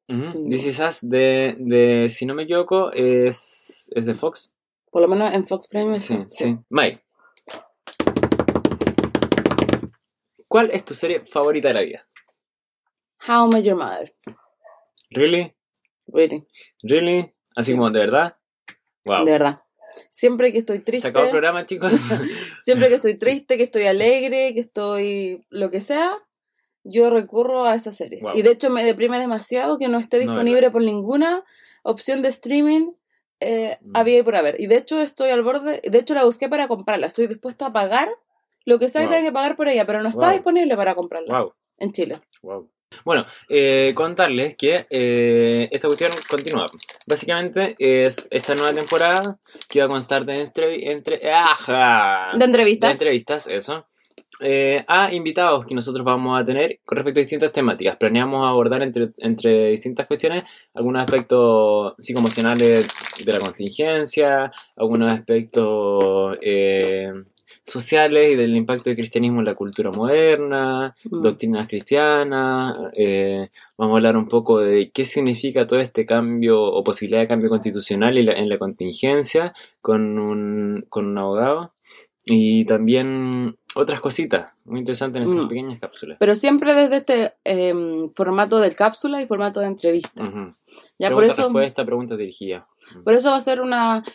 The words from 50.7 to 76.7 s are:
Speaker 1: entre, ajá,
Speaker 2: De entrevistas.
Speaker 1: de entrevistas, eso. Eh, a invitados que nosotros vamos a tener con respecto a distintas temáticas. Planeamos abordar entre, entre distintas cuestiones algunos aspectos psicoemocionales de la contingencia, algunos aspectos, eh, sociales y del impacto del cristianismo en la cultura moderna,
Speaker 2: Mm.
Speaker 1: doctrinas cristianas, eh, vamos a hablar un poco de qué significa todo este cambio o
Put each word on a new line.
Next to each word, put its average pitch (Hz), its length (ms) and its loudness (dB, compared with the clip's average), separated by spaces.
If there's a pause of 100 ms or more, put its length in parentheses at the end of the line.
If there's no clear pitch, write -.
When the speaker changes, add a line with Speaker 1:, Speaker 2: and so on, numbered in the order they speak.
Speaker 1:
entre, 147 400 -4
ajá, 123 1040 2
Speaker 2:
De 247 80 6
entrevistas. 226 460 4
Speaker 1:
de - 20 0
entrevistas, 147 540 -2
eso. 143 380 -8 (540)
Eh, 135 480 0
a 180 260 2
invitados 160 520 0
que 135 100 -10
nosotros 123 300 -6
vamos 127 340 0
a 120 60 -2
tener 139 400 -2
con - 120 -6
respecto 139 220 -2
a 139 40 4
distintas 151 280 -2
temáticas. 95 460 0
Planeamos 131 500 0
abordar 127 360 2
entre, 120 340 -2
entre 113 540 2
distintas 123 360 -4
cuestiones 160 360 -2 (300)
algunos 127 280 -2
aspectos 113 960 2
psicoemocionales 117 880 2 (380)
de 107 80 0
la 101 60 -2
contingencia, 139 1120 0 (260)
algunos 113 340 2
aspectos, 104 1300 0
eh, 95 720 0 (520)
sociales 151 680 2
y 139 40 4
del 117 200 2
impacto 120 340 -2
del 120 60 -2
cristianismo 117 440 -2
en 110 60 0
la 101 100 -2
cultura 101 360 -6
moderna, 135 1120 0
Speaker 2:
Mm. 175 180 -8
Speaker 1:
doctrinas 110 460 -2
cristianas, 135 1080 0 (200)
eh, 98 540 0 (280)
vamos 110 180 2
a - 20 6
hablar 113 200 4
un 110 100 0
poco 113 320 2
de 101 320 2
qué 135 120 -2
significa 127 640 -2
todo 123 120 2
este 120 260 -2
cambio 117 560 2
o 98 220 0